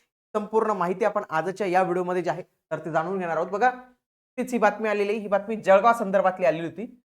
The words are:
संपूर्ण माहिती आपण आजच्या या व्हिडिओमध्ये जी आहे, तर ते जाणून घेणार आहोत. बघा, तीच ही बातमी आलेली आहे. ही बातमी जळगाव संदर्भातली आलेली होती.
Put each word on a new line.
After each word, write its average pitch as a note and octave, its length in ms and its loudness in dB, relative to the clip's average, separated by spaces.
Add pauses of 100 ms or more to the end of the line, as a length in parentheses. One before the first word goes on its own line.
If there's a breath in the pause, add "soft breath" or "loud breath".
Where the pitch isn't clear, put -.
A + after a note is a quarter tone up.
(340 soft breath)
संपूर्ण A3 360 -2
माहिती F#3 340 -2
आपण G3+ 260 0
आजच्या F3+ 360 -2
या F3+ 160 4
व्हिडिओमध्ये F3+ 400 0
जी E3 80 -2
आहे, D#3 120 -4
तर - 420 -12
ते F3 60 -6
जाणून E3 280 -2
घेणार E3+ 180 -4
आहोत. E3+ 120 -2
बघा, G#3 220 2 (680)
तीच B3 140 -6
ही A#3+ 60 0
बातमी G#3 300 2
आलेली G#3 220 0
आहे. A3+ 80 -2
ही G3+ 100 -8
बातमी G3 280 0
जळगाव G3 360 6
संदर्भातली F#3+ 540 2
आलेली E3 200 0
होती. F#3+ 440 -12